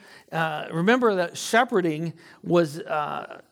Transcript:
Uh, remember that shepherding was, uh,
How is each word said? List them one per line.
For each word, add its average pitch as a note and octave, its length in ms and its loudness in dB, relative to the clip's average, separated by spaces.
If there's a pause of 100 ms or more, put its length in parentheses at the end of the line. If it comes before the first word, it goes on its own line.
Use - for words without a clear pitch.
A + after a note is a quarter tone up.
(300)
Uh, D#3+ 400 -4
remember G#3+ 440 2
that F3 240 -2
shepherding F3 760 0 (300)
was, E3+ 380 2
uh, D3 600 -6 (120)